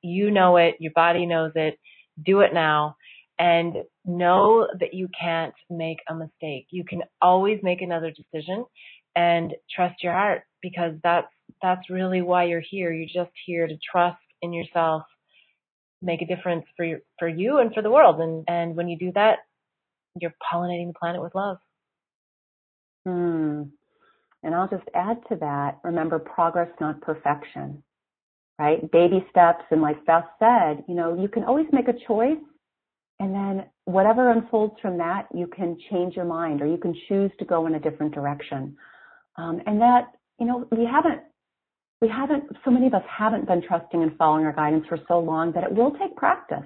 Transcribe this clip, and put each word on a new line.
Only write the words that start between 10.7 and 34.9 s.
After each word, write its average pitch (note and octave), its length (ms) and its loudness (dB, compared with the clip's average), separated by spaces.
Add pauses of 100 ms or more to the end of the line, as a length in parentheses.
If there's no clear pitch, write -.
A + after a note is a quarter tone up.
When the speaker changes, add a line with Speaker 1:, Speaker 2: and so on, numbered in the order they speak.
Speaker 1:
that's, F3 260 0 (320)
that's F#3 300 -2
really F#3 320 -2
why F3 220 2
you're E3+ 220 -2
here. F#3 260 -4
You're E3 320 -6
just F3 100 -16 (100)
here E3+ 220 -2
to D#3 100 -8 (160)
trust F3 240 2 (240)
in F3 140 -8
yourself, E3 480 -2 (960)
make E3+ 220 -4
a E3 40 -8
difference F3 380 -4 (140)
for E3+ 60 -4
your, E3 160 -6 (180)
for E3+ 100 -4
you G3 300 0
and A#3 160 2
for A3 80 -4
the G#3 80 -2
world. A3+ 300 8
And, D#3+ 280 -4
and E3+ 260 -4
when E3+ 140 -4
you E3+ 100 -8
do F3+ 160 -6
that, G#3+ 260 2 (760)
you're E3+ 160 -8 (160)
pollinating F3 380 -6
the E3 100 -14
planet E3+ 240 -6
with E3+ 120 -12
love. F#3+ 240 -6 (1500)
Speaker 2:
Hmm. E3 600 -2 (800)
And D#3+ 120 -6
I'll F#3 140 0
just F#3 260 -8
add G3+ 240 -2 (100)
to A3 80 -4
that, C#3+ 460 -4
remember, E3 360 -2
progress, E3+ 500 -2 (120)
not D3+ 200 -6
perfection, C#3+ 840 -6 (760)
right? D#3 340 0
Baby F3 380 4
steps. E3+ 400 6
And D#3+ 120 2
like D3+ 220 -2
Beth E3+ 220 4 (120)
said, F#3+ 480 4
you F3+ 80 -8
know, E3+ 260 -2
you G3+ 80 -2
can A3 140 -4
always D4+ 300 0
make B3+ 160 2
a A#3+ 60 2 (120)
choice, A#3+ 320 0 (800)
and G3 160 -4
then G3 300 -4 (220)
whatever G#3+ 440 4
unfolds A3+ 500 0
from F3+ 180 -4